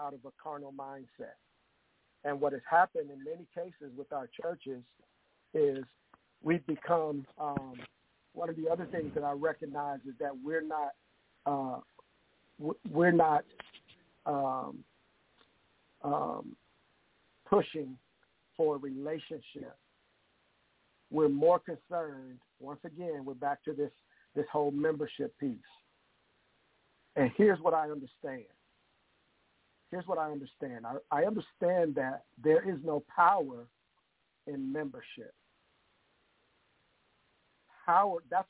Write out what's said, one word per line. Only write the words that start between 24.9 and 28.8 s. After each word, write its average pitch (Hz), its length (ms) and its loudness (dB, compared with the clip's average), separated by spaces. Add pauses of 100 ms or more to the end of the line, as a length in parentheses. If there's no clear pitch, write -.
piece. 131 180 -2 (1600)
And 135 200 4
here's 196 240 6
what 165 140 2
I 156 160 0
understand. 135 540 -10 (1500)